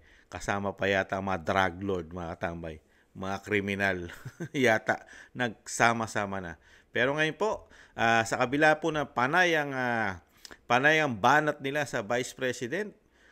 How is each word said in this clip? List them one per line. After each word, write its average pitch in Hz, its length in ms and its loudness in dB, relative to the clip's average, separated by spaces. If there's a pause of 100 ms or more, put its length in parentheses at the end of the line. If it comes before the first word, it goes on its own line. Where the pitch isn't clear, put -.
(260)
Kasama 98 500 -4
pa 95 140 0
yata 98 260 2
ang 95 160 -2
mga 87 160 -4
drug 95 260 4 (120)
lord, 90 260 -2
mga 87 240 -8
katambay, 82 460 -8 (340)
mga 95 300 -6
kriminal 98 520 0 (320)
<laughs> - 220 -12
yata, 113 560 2 (240)
nagsama-sama 110 1120 -2
na. 82 160 -12 (320)
Pero 127 240 0
ngayon 156 240 -2
po, - 320 -4 (240)
ah, 113 320 4
sa 120 160 0
kabila 147 400 4
po 165 80 -2
na 151 160 -4
panay 165 480 2
ang, 147 160 -2
ah, 117 480 -2 (480)
panay 147 320 4
ang 139 160 0
banat 143 480 4
nila 139 240 -4
sa 123 160 -4
Vice 123 320 -2
President, 131 560 -4 (400)